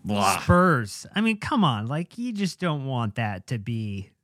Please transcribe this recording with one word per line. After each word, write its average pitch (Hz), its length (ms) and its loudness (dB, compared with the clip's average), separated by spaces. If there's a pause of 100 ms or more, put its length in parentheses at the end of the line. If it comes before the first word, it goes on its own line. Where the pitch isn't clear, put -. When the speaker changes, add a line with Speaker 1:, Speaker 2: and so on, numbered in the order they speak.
Speaker 1:
blah. 170 360 2
Speaker 2:
Spurs. 170 720 4
I 202 80 -2
mean, 220 160 2
come 226 260 0
on. 113 220 2
Like, 151 320 -6
you 240 160 -6
just 196 260 -4
don't 151 260 -2
want 120 300 -2
that 104 320 -4
to 120 120 -4
be 104 500 -6 (140)